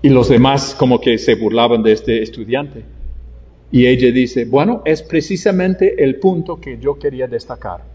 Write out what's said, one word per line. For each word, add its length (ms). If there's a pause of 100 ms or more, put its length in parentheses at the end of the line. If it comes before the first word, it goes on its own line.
Y 60
los 220
demás 440
como 280
que 160
se 180
burlaban 480
de 80
este 320
estudiante. 600 (880)
Y 140
ella 260
dice, 320
"Bueno, 400
es 160
precisamente 1000
el 140
punto 460
que 180
yo 180
quería 300
destacar. 560 (120)